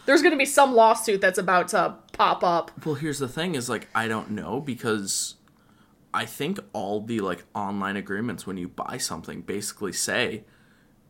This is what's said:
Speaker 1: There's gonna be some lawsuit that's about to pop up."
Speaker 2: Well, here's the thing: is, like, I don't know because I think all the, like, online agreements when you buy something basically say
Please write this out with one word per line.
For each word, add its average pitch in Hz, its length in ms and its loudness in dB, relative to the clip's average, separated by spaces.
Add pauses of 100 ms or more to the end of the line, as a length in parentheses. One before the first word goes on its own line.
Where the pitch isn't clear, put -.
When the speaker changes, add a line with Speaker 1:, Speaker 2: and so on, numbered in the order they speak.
Speaker 1:
There's 277 160 6
gonna 320 140 6
be 269 100 2
some 277 280 6
lawsuit 226 460 6
that's 190 180 4
about 180 300 2
to 190 280 0 (160)
pop 190 320 2
up." 170 260 2 (160)
Speaker 2:
Well, 156 80 0
here's 139 240 -4
the 131 100 -4
thing: 165 260 -4
is, 123 140 -4
like, 107 260 -4
I 113 140 0
don't 110 220 -4
know 104 300 -6
because 113 720 -2 (800)
I 113 120 -2
think 156 320 -6 (160)
all 104 260 -4
the, 113 200 -4
like, 92 240 -4 (100)
online 101 420 -4
agreements 98 500 -6
when 95 120 -8
you 90 100 -8
buy - 300 -8
something 82 440 -8
basically 98 500 -6
say 107 520 -2 (640)